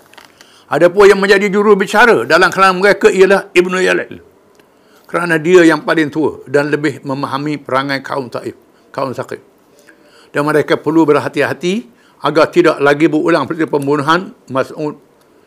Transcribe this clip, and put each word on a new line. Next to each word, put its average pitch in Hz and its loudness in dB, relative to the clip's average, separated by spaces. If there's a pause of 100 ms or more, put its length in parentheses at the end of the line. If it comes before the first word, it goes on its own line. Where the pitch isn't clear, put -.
(640)
Ada 156 2
pun 196 4
yang 196 2
menjadi 196 2
juru 202 2
bicara 202 2
dalam 165 2
kalangan 185 0
mereka 202 2
ialah 190 2
Ibnu 180 -8
Yalil. 175 -4 (880)
Kerana 170 -4
dia 175 4
yang 160 4
paling 160 0
tua 143 -4
dan 143 0
lebih 147 -6
memahami 143 -6
perangai 135 -4
kaum 135 -8
Taif, 123 -12 (320)
kaum 135 -6
Saqif. - -10 (960)
Dan 147 -2
mereka 151 0
perlu 156 0
berhati-hati 143 -2 (400)
agar 151 2
tidak 160 2
lagi 143 2
berulang 156 0
peristiwa 156 -4
pembunuhan 147 -2 (160)
Mas'ud, 131 -6 (500)